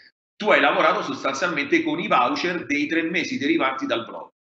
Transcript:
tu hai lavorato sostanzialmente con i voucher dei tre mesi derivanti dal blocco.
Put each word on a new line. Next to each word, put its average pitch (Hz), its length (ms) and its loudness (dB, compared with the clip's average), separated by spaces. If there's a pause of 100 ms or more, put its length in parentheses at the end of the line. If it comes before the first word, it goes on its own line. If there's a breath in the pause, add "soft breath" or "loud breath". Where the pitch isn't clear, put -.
(360 loud breath)
tu - 140 -2
hai 143 120 6
lavorato 170 400 4
sostanzialmente 147 840 0
con 160 160 -2
i 185 80 -4
voucher 156 580 0
dei 147 220 -2
tre 165 160 -2
mesi 160 340 -4
derivanti 143 480 0
dal 117 200 -2
blocco. - 260 -14 (140)